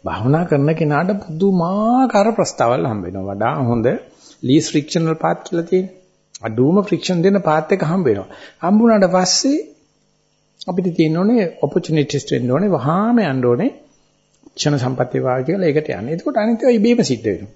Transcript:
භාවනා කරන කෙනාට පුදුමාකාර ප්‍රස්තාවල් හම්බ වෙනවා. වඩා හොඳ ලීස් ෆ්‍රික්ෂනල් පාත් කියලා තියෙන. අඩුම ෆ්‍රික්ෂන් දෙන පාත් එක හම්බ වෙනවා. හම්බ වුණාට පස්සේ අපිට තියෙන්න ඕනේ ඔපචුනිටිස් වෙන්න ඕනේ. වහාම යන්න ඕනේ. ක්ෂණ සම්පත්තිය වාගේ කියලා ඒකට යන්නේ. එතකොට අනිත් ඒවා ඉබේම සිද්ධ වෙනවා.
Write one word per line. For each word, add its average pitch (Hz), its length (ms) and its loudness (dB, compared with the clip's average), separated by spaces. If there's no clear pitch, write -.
භාවනා 123 420 0
කරන 147 300 2
කෙනාට 160 440 0
පුදුමාකාර 202 1120 0
ප්‍රස්තාවල් 123 540 0
හම්බ 101 180 -4
වෙනවා. 95 220 -8
වඩා 107 360 -2
හොඳ 117 240 0
ලීස් 143 260 2
ෆ්‍රික්ෂනල් 160 460 -2
පාත් 165 280 -2
කියලා 170 240 -6
තියෙන. 185 200 0
අඩුම 120 420 2
ෆ්‍රික්ෂන් 175 400 -2
දෙන 196 180 4
පාත් 156 320 0
එක 190 100 0
හම්බ 175 240 0
වෙනවා. 98 220 0
හම්බ 190 200 2
වුණාට 214 340 4
පස්සේ 185 460 0
අපිට 185 280 -2
තියෙන්න 160 220 2
ඕනේ 208 280 2
ඔපචුනිටිස් 151 680 -2
වෙන්න 123 240 -2
ඕනේ. 180 260 2
වහාම 190 440 0
යන්න 131 240 0
ඕනේ. 123 260 2
ක්ෂණ 147 300 -2
සම්පත්තිය 127 440 -2
වාගේ 127 240 0
කියලා 180 220 0
ඒකට 151 220 0
යන්නේ. 120 240 -6
එතකොට 190 220 -6
අනිත් 220 240 0
ඒවා 247 160 4
ඉබේම 233 280 4
සිද්ධ 113 220 -2
වෙනවා. 98 300 -4